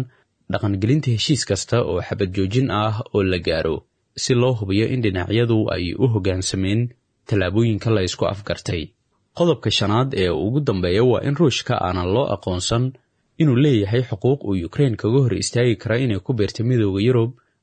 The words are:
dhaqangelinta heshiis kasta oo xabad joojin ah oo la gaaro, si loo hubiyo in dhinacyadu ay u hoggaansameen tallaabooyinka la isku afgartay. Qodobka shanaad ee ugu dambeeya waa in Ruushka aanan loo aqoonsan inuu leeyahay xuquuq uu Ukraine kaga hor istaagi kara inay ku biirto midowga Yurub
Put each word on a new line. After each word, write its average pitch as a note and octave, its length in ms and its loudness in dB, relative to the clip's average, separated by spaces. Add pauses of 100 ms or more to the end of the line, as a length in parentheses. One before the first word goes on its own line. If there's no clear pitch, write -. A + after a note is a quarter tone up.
(500)
dhaqangelinta G#2 600 0
heshiis A#2 340 0
kasta - 360 -2
oo F2 240 -2
xabad G2+ 280 -4
joojin G2+ 380 0
ah G#2+ 240 0 (140)
oo G#2 140 0
la F#2 160 0
gaaro, D#2+ 380 -2 (400)
si - 180 -2
loo B2 180 4
hubiyo G#2 340 0
in B2+ 160 -2
dhinacyadu G#2+ 560 0 (140)
ay F2 200 -2
u - 160 0
hoggaansameen F#2+ 720 0 (480)
tallaabooyinka G#2 600 2
la G#2+ 120 2
isku F2+ 240 -2
afgartay. F#2 560 -4 (540)
Qodobka E3 340 2
shanaad G#2+ 440 0
ee F#2 160 2
ugu G2 300 0
dambeeya F#2+ 440 0
waa B2 180 2
in C#3+ 140 -2
Ruushka C3 440 0
aanan F2+ 320 -2
loo B2+ 200 2
aqoonsan G2 520 -2 (540)
inuu D3 180 4
leeyahay A#2+ 460 2
xuquuq B2 400 -2
uu G2+ 140 -4 (100)
Ukraine C3 300 0
kaga A2+ 220 0
hor B2 160 2
istaagi A#2 420 0
kara G#2+ 220 -2
inay A#2 220 -2
ku - 120 -6
biirto G#2+ 320 -2
midowga A2 360 2
Yurub A#2 300 2 (320)